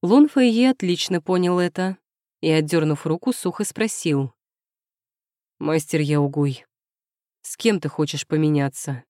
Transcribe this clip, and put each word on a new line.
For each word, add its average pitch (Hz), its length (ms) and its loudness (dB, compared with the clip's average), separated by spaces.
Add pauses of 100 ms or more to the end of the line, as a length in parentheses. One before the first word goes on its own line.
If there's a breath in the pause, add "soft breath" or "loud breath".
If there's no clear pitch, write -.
Лун 262 260 6
Фэйе 247 400 4
отлично 180 520 -2
понял 180 380 0
это 185 380 -2 (420)
и, 160 100 -2
отдернув 156 580 0
руку, 175 260 -2
сухо - 300 -6
спросил: 147 680 -4 (1300)
«Мастер 156 440 -2
Яугуй, 143 640 -2 (760)
с - 160 -16
кем 208 220 0
ты 151 100 -6
хочешь 151 360 -6
поменяться?» 147 840 -2